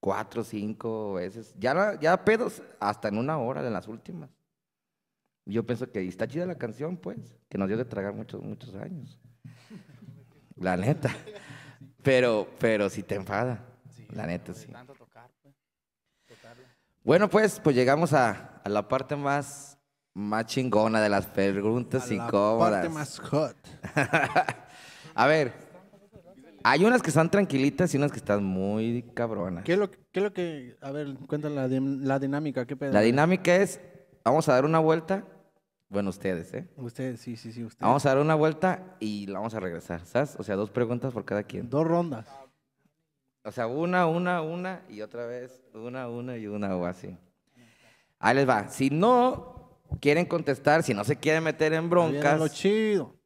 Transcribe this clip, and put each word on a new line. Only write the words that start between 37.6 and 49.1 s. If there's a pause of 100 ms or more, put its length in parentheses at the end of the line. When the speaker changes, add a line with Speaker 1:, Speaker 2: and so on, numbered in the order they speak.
Speaker 3:
ustedes.
Speaker 1:
Vamos
a
dar
una
vuelta
y
la
vamos
a
regresar,
¿sabes?
O
sea,
dos
preguntas
por
cada
quien.
Speaker 3:
Dos
rondas. (1120)
Speaker 1:
O
sea,
una,
una,
una
y
otra
vez (140)
una,
una
y
una
o
así. (1040)
Ahí
les
va.
Si
no (200)